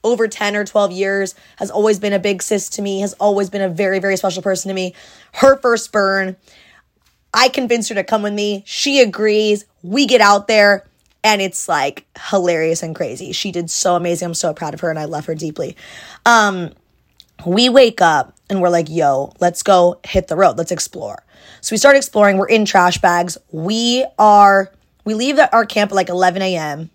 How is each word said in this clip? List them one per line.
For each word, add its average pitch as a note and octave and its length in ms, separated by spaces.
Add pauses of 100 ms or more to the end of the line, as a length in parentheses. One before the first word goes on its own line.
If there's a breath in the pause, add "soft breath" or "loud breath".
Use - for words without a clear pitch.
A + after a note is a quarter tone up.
over A3+ 220
ten G#3 300
or G#3 80
twelve G3+ 260
years, G3 460 (220 soft breath)
has G3+ 120
always G#3 300
been G#3 120
a G3+ 60
big G3 240
sis G3+ 280
to - 120
me, G3 200
has G3+ 180
always G3+ 300
been G3 120
a F#3+ 60
very, F#3+ 320
very F#3+ 160
special F#3 260
person F#3+ 260
to G3 60
me. F#3 200 (400 soft breath)
Her C4+ 220
first A#3 360
burn, G3 420 (1000 soft breath)
I B3 160
convinced A#3+ 400
her A3 60
to G3 80
come G#3+ 200
with G#3 100
me. G#3 340
She C#4 340
agrees. G#3+ 640 (160)
We A3+ 260
get A#3+ 140
out G3+ 280
there, G3+ 380 (360)
and G#3+ 180
it's, - 280
like, D3 360 (260)
hilarious E3+ 520
and D#3+ 140
crazy. F3+ 340
She F#3 220
did E3+ 180
so F3+ 240
amazing. F3 320
I'm E3+ 80
so E3 180
proud D#3 220
of D#3+ 60
her, E3+ 100
and D#3+ 80
I D3+ 60
love D3 220
her D#3+ 100
deeply. D#3+ 400 (500 loud breath)
Um, G3+ 460 (760)
we A3 220
wake A#3 340
up, D#3 320 (160)
and G3 100
we're F3+ 100
like, E3 200
"Yo, C#3 480
let's F3 240
go F3+ 400
hit F#3 240
the E3 80
road. E3 240
Let's E3 140
explore." G#2+ 500 (380 soft breath)
So - 140
we G#3+ 40
start C#4 160
exploring. G#3 440
We're G3 100
in A3 160
trash F3+ 360
bags. F3 380 (140)
We A3+ 520 (140)
are, G3+ 540 (320)
we G#3+ 100
leave C4 220
the, D4 160
our A3+ 120
camp G#3 280
at, - 20
like, F#3 140
eleven F3+ 340
A F#3 140
M. D#3 380